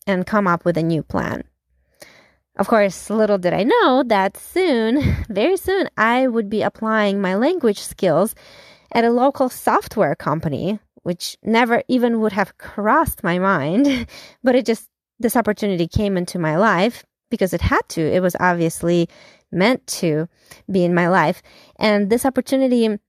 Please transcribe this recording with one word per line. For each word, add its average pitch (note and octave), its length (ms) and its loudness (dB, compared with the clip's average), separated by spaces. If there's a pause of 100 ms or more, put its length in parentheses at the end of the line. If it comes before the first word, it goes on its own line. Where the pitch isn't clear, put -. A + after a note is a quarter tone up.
and F#3 180 -2
come G#3 220 0
up E3+ 180 0
with F3 120 2
a D#3+ 60 0
new E3 200 0
plan. - 400 -6 (1120)
Of G3 100 -2
course, G#3 420 0
little G#3 280 2
did F3 160 -2
I E3 100 0
know D4+ 440 4
that G3+ 300 0
soon, C4+ 800 0 (100)
<laughs> - 40 -14
very B3 280 0
soon, F#4 400 -2
I A#3+ 300 2
would A3+ 220 -2
be G#3+ 120 -2
applying G#3 600 -2
my F#3 140 0
language B3 440 0
skills F3+ 560 0 (560)
at A#3 140 0
a A#3 40 2
local B3+ 400 2
software G#3 680 0
company, D#3+ 640 -4 (240)
which - 400 -8
never A3+ 440 2
even A#3+ 320 2
would G#3+ 140 0
have G3 240 -4
crossed B3 640 -2
my F3+ 160 0
mind, G3 680 0 (180)
<laughs> - 180 -20
but A#3+ 120 4
it B3+ 100 2
just, - 240 -4 (300)
this A3+ 160 0
opportunity G3+ 520 0
came G3+ 300 -2
into F3+ 220 -4
my D#3 180 0
life G3+ 480 0 (240)
because F#3+ 240 -2
it E3+ 80 -2
had F4+ 280 0
to. - 120 -4
It D#3+ 200 0
was F3+ 180 0
obviously E3+ 680 0 (440)
meant G#3+ 360 0
to D#3+ 400 -2 (420)
be F#3+ 140 2
in F3 100 2
my F3 140 2
life. E3+ 340 2 (360)
And G#3 320 0
this A#3+ 160 0
opportunity B3 720 0 (120)